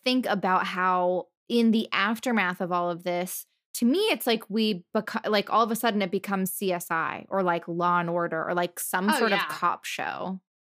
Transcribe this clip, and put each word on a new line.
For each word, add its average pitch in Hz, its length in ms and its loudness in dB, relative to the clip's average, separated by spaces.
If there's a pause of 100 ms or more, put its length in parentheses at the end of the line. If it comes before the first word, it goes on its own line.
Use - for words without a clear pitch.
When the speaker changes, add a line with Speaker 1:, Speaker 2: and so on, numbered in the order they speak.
Speaker 1:
think 254 220 2
about 190 400 2
how 180 600 2 (220)
in 233 240 4
the 220 200 2
aftermath 202 680 0
of 175 100 -2
all 175 200 0
of 170 120 -6
this, 180 420 -4 (300)
to - 100 0
me, 269 140 4 (140)
it's 240 140 -4
like 226 220 0
we 214 360 0 (120)
beco-, 214 320 -4
like, 208 240 0
all 220 120 4
of 220 80 -2
a 226 40 0
sudden 214 240 0
it 185 120 -2
becomes 190 400 -2
C 190 200 -2
S 175 200 -6
I 160 360 -2
or, 196 140 0
like, 170 240 0
Law 175 320 0
and 170 100 0
Order 170 400 -2
or, 175 60 -2
like, 175 240 -2
some 190 320 0
Speaker 2:
Oh, 302 80 4
Speaker 1:
sort 226 140 2
Speaker 2:
yeah. 190 100 2
Speaker 1:
of 160 60 -4
cop - 360 -2
show. - 560 -6 (280)